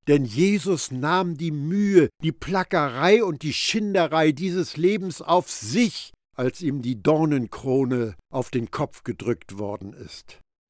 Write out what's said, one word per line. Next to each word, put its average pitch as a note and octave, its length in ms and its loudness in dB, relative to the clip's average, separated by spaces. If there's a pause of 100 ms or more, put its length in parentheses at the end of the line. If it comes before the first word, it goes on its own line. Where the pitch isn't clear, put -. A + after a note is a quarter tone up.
denn D3 160 6
Jesus E3+ 680 0
nahm E3 460 0
die E3 140 -4
Mühe, F3 580 4 (120)
die D#3+ 120 0
Plackerei F3+ 880 2
und E3 200 -4
die D3+ 100 -4
Schinderei E3 800 2
dieses F3 420 -4
Lebens F3+ 460 0
auf F3 280 0
sich, E3+ 600 -2 (240)
als B2+ 260 -2
ihm C#3+ 220 -4
die A#2 180 -4
Dornenkrone C3 1120 0 (160)
auf B2+ 200 -4
den A#2 180 -4
Kopf - 340 -6
gedrückt A2 540 -6
worden G2+ 360 -8
ist. - 460 -20 (300)